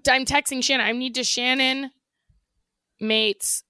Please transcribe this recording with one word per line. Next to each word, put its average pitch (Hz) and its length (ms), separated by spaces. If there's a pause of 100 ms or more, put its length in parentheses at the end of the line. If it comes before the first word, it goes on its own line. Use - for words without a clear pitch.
I'm 262 160
texting 277 380
Shannon. 254 240
I 220 60
need 247 240
to 254 80
Shannon 262 680 (1080)
mates 220 680